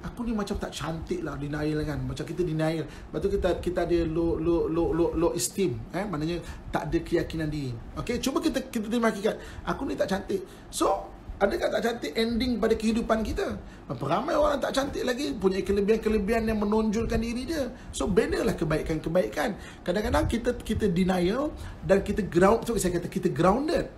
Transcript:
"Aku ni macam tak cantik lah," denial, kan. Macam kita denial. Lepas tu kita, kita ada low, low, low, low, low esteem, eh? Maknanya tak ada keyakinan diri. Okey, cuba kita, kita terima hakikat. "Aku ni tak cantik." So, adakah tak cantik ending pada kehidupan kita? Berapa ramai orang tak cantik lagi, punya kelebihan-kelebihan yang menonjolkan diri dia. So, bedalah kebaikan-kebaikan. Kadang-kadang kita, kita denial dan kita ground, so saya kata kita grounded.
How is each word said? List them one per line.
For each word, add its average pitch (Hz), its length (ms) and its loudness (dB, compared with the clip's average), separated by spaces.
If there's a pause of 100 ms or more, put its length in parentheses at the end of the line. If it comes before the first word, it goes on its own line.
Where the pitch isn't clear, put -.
"Aku - 160 -10
ni 233 160 -2
macam 202 240 -2
tak - 80 -6
cantik 165 560 -4
lah," 143 160 -6
denial, 151 480 -2
kan. 143 160 -2
Macam 131 240 -4
kita 165 160 -2
denial. 156 400 0
Lepas - 400 -8
tu 196 80 2
kita, 190 240 2
kita 175 320 -2
ada 170 160 4
low, 160 320 0
low, 160 320 2
low, 160 240 2
low, 160 240 4
low 165 160 4
esteem, 139 480 0 (160)
eh? 190 80 -2
Maknanya 165 400 -2 (240)
tak 151 240 -2
ada 165 80 2
keyakinan 160 480 0
diri. 143 240 -4 (240)
Okey, 226 240 -2
cuba 285 240 0
kita, 269 240 0
kita 214 160 -4
terima 226 240 2
hakikat. - 560 -2
"Aku 180 240 -4
ni - 80 -4
tak - 160 0
cantik." 196 320 -2 (240)
So, - 400 0 (300)
adakah 214 320 2
tak - 160 0
cantik 233 320 -2
ending 233 400 0
pada 220 160 4
kehidupan 220 480 0
kita? 269 340 -4 (300)
Berapa 139 180 -6
ramai 220 320 0
orang 294 220 4
tak - 160 -2
cantik 277 320 0
lagi, 277 260 -2
punya 190 300 2
kelebihan-kelebihan 214 880 2
yang 220 100 0
menonjolkan 220 640 2
diri 240 260 -4
dia. 294 240 -2 (220)
So, - 160 -2
bedalah 240 480 2
kebaikan-kebaikan. 160 960 0 (260)
Kadang-kadang 247 480 0
kita, 240 220 0 (100)
kita 208 300 0
denial 190 640 2 (320)
dan 190 160 6
kita 202 240 -2
ground, 190 400 6
so 233 100 0
saya 175 240 0
kata - 80 -8
kita 185 240 0
grounded. 220 640 4